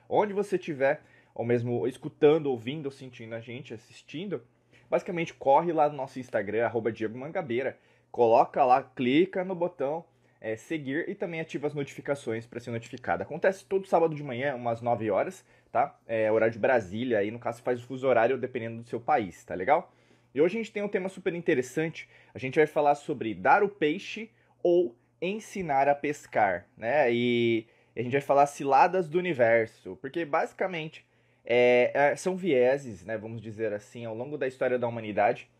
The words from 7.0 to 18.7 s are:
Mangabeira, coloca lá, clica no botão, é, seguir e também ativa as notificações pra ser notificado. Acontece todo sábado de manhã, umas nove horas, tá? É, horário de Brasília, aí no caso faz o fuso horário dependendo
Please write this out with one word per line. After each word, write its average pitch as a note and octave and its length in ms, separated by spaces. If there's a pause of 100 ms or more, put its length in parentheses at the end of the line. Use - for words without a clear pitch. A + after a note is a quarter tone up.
Mangabeira, C3 640 (320)
coloca A#2+ 540
lá, C3 180
clica D#3+ 640
no F#3 100
botão, E3+ 500 (360)
é, A2 160
seguir D3 520
e G3 60
também F3 260
ativa D#3 260
as D3 80
notificações C#3 680
pra A#2 160
ser B2 100
notificado. G2+ 520
Acontece F3+ 420
todo F#3+ 220
sábado E3 280
de D3 80
manhã, C3+ 320
umas A#2 280
nove A2+ 280
horas, C3+ 340 (280)
tá? B2 340
É, A2 240
horário A2 220
de G#2+ 60
Brasília, A2+ 600
aí G2+ 120
no A#2+ 80
caso A#2 240
faz B2 200
o - 40
fuso C3 200
horário A#2+ 320
dependendo A#2 440